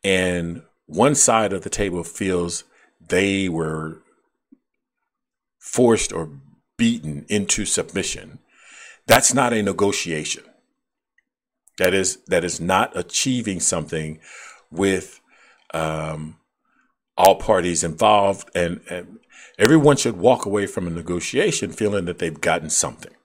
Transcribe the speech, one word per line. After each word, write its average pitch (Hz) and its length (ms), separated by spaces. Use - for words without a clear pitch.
and 90 580
one 120 300
side 113 360
of 95 120
the - 60
table 87 340
feels 87 600
they 98 440
were 80 520
forced 113 560
or 82 160
beaten 113 500
into 101 380
submission, - 720
that's 139 260
not 123 200
a 107 100
negotiation. 92 800
That 92 140
is, 95 240
that 87 160
is 87 160
not 92 360
achieving 104 640
something 78 600
with, 95 520
um, 78 640
all 92 180
parties 87 480
involved, 101 680
and, 87 360
and 90 300
everyone 143 400
should 110 200
walk 110 280
away 101 220
from 92 200
a 85 40
negotiation 87 800
feeling 101 340
that 87 140
they've 80 200
gotten 80 300
something - 440